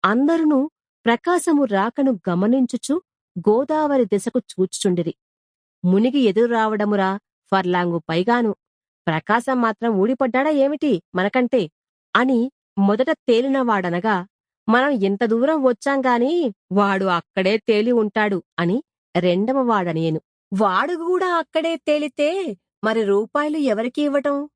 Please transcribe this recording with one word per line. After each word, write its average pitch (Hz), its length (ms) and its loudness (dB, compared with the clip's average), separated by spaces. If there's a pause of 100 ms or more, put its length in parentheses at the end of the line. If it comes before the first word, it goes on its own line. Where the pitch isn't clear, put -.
అందరునూ 294 640 2 (360)
ప్రకాశము 294 600 2
రాకను 220 540 0 (100)
గమనించుచు 240 720 0 (380)
గోదావరి 277 680 2
దిశకు 208 340 -2
చూచుచుండిరి. 180 760 -4 (720)
"మునిగి 220 340 2
ఎదురు 233 320 2
రావడమురా 208 680 0 (340)
ఫర్లాంగు 175 580 0
పైగాను, 214 460 0 (520)
ప్రకాశం 233 540 0
మాత్రం 226 300 -2
ఊడిపడ్డాడా 254 580 0
ఏమిటి 277 520 0 (140)
మనకంటే?" 208 540 0 (460)
అని 247 360 2 (260)
మొదట 208 340 2
తేలినవాడనగా, 220 1160 0 (420)
"మనం 254 200 2
ఇంత 202 360 0
దూరం 262 380 0
వచ్చాంగాని 269 920 0 (180)
వాడు 196 340 0
అక్కడే 185 520 -2
తేలి 220 340 0
ఉంటాడు" 214 520 0 (160)
అని 180 240 0 (340)
రెండవవాడనేను. 180 1040 0 (400)
"వాడు 214 320 0
కూడా 359 420 -2
అక్కడే 330 400 -2
తేలితే 302 840 -2 (260)
మరి 220 200 0
రూపాయలు 226 540 -2
ఎవరికి 247 440 -2
ఇవ్వటం?" 285 540 -2